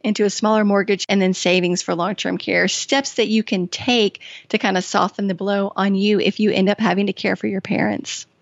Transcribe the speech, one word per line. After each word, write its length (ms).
into 220
a 60
smaller 340
mortgage 460
and 120
then 120
savings 480
for 120
long-term 440
care, 320
steps 460
that 120
you 160
can 240
take 540
to 100
kind 200
of 60
soften 440
the 80
blow 400
on 180
you 260
if 200
you 120
end 180
up 100
having 280
to 60
care 220
for 120
your 140
parents. 640